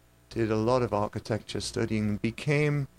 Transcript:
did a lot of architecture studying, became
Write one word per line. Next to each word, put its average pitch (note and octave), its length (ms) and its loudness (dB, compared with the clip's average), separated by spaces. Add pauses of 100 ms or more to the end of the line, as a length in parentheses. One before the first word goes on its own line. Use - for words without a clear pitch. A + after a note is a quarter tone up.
(300)
did A2+ 220 0
a A2 40 4
lot A#2+ 260 4
of G#2 120 0
architecture G#2 680 -2
studying, G#2+ 580 0
became D3 720 0 (120)